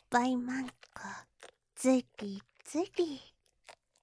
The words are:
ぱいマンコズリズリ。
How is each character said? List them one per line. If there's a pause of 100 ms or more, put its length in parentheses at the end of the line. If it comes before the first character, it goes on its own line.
ぱ
い
マ
ン
コ (1000)
ズ (140)
リ (240)
ズ (180)
リ。 (800)